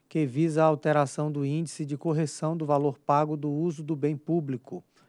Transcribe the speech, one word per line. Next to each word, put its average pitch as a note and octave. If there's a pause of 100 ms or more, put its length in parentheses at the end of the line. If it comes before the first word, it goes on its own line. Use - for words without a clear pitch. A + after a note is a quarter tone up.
que D#3
visa D3+
a D#3
alteração D3+
do C#3+
índice D3+
de C#3+
correção D#3+
do D#3+
valor C#3+
pago D3+
do D3
uso D#3
do D3+
bem D3
público, C#3+ (240)